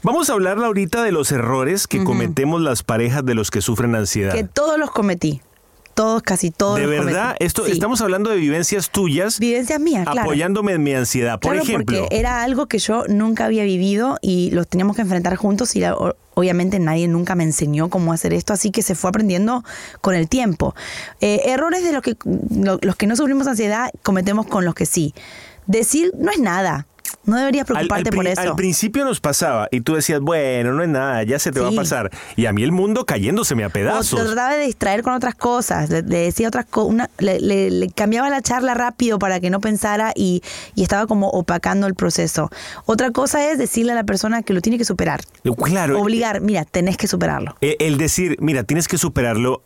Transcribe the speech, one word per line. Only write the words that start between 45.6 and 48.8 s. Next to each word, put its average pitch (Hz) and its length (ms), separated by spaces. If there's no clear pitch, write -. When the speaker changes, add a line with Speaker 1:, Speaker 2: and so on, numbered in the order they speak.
Speaker 1:
Claro. 156 360
Speaker 2:
Obligar, 220 420
"Mira, 190 240
tenés 180 320
que 214 80
superarlo". 165 560
Speaker 1:
Eh, 147 180
el 156 160
decir, 160 440
"Mira, 139 240
tienes 156 220